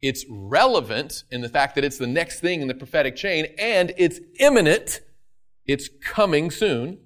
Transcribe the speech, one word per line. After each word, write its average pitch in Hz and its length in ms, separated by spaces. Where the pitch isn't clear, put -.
It's 135 300
relevant 123 1000
in 123 100
the 120 80
fact 139 260
that 139 100
it's 139 140
the 127 80
next 165 340
thing 170 220
in 135 60
the 127 60
prophetic 131 420
chain, 175 320
and 196 400
it's 175 220
imminent. 226 640
It's 139 240
coming 165 480
soon. 151 560